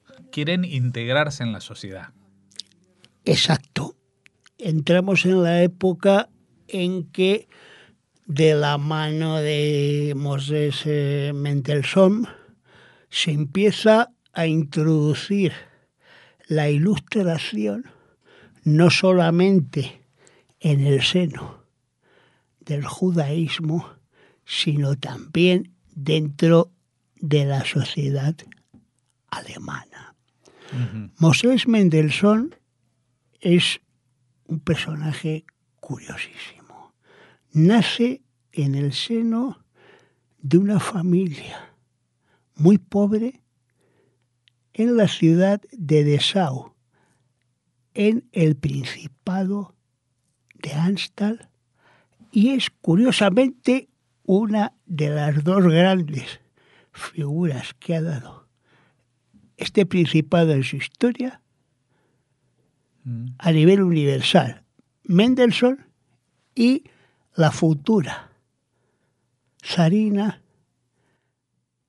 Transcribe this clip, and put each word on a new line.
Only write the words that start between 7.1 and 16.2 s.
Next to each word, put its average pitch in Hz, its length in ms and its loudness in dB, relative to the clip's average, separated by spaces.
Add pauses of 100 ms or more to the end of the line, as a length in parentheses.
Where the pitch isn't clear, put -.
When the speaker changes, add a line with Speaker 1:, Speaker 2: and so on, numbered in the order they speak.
Speaker 2:
de 156 280 2
la 147 240 0
mano 156 600 -4
de 147 800 -2
Moses, 143 680 -4
eh, 143 480 -2
Mendelssohn, 147 920 0 (840)
se - 220 -4
empieza 202 760 2 (220)
a 165 140 -2
introducir 156 1040 0 (960)